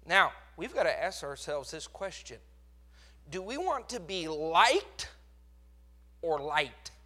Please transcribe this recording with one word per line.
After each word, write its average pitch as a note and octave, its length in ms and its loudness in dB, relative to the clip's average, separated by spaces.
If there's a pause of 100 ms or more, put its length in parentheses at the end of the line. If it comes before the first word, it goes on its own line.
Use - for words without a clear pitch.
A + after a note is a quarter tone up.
Now, E3+ 260 6 (240)
we've G3+ 180 -8
got A3 100 2
to C#3+ 180 2
ask F#3 200 -4
ourselves C#3+ 480 -8
this D#3+ 160 -10
question. - 520 -12 (920)
Do F3 120 -6
we G#3 140 -6
want D#4 340 -2
to B3 100 -6
be F3 280 -6
light E3+ 800 4 (1120)
or D#3 180 -2
light? D3 500 -2 (160)